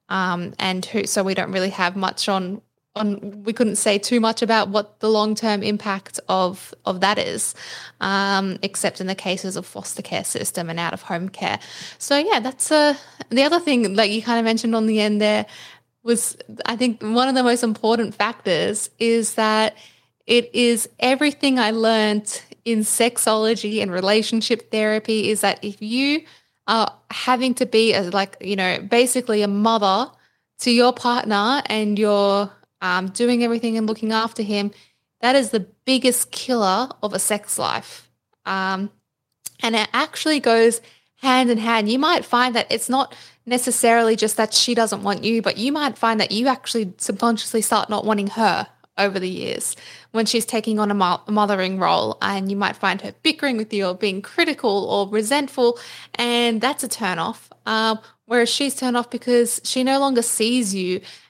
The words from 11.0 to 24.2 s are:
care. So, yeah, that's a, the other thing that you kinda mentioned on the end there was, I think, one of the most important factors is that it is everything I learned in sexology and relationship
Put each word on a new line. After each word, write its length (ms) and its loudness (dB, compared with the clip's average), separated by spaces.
care. 320 -4
So, 180 0
yeah, 240 2
that's 320 -4
a, 240 4
the 160 4
other 160 4
thing 340 2
that 160 4
you 120 -2
kinda 200 0
mentioned 320 0
on 120 2
the 140 2
end 200 2
there 260 2
was, 340 0
I 100 -4
think, 260 0
one 260 2
of 80 2
the 80 2
most 180 4
important 520 0
factors 840 -2
is 360 2
that 420 2
it 280 2
is 340 2
everything 640 2
I 100 2
learned 720 0
in 160 0
sexology 1000 0
and 120 -2
relationship 800 0